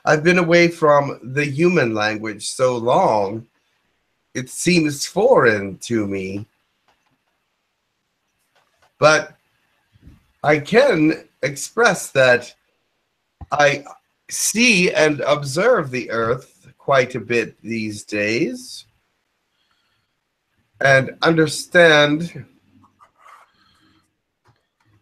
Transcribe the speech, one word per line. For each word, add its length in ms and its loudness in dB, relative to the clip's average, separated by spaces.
I've 180 2
been 140 2
away 300 4
from 560 0
the 220 -6
human 500 0
language 540 -6
so 280 -2
long, 720 -2
it 140 -10
seems 580 -2
foreign 720 2
to 260 -4
me. 400 -8
But 360 2
I 160 2
can 680 0
express 680 -2
that 420 2
I 320 0
see 640 0
and 280 2
observe 720 -2
the 180 -8
Earth 580 -6
quite 380 -2
a 40 -6
bit 420 -6
these 440 -10
days 800 -6
and 420 2
understand 1200 2